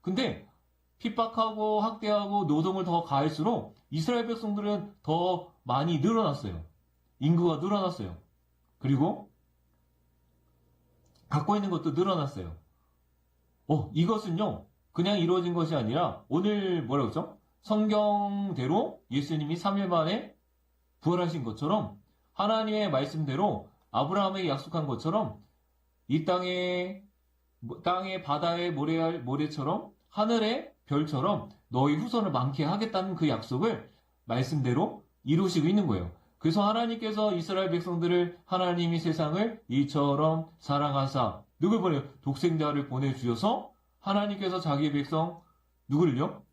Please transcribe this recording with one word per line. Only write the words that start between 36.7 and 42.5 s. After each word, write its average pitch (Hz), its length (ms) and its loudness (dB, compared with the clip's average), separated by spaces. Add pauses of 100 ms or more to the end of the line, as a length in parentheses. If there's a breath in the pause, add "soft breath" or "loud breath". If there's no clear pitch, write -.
이스라엘 190 360 -2
백성들을 175 760 0
하나님이 175 540 0
세상을 165 680 0
이처럼 143 880 2
사랑하사 139 840 0 (160)
누굴 208 220 4
보내요? 165 300 0 (100)
독생자를 143 640 0